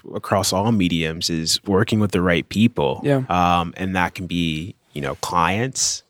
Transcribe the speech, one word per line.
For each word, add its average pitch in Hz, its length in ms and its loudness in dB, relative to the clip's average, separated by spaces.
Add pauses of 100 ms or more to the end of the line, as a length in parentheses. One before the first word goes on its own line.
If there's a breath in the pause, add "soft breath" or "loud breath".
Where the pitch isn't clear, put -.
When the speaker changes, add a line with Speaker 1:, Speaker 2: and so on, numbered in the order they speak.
(140)
Speaker 1:
across 98 400 0
all 101 180 2
mediums, 85 580 0
is 80 360 -2
working 101 340 2
with 104 120 2
the 90 100 2
right 87 280 2
people. 85 540 2
Speaker 2:
Yeah. 135 260 2
Speaker 1:
Um, 87 480 2
and 95 180 -4
that 87 200 0
can 90 120 -8
be, 82 480 -2 (180)
you 73 80 -8
know, 69 140 -4
clients. 95 960 -2